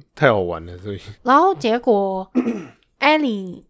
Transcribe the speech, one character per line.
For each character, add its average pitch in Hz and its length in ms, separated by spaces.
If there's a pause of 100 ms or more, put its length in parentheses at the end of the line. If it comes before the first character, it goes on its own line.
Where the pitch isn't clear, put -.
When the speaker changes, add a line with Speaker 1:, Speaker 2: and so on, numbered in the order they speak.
Speaker 1:
<clears throat> - 100
Speaker 2:
太 151 160
好 107 120
玩 85 240
了， 87 140
所 98 120
以。 95 80 (220)
Speaker 1:
然 254 160
后 381 180
结 226 220
果， 196 520 (360)
<clears throat> - 320
艾 302 220
莉 202 500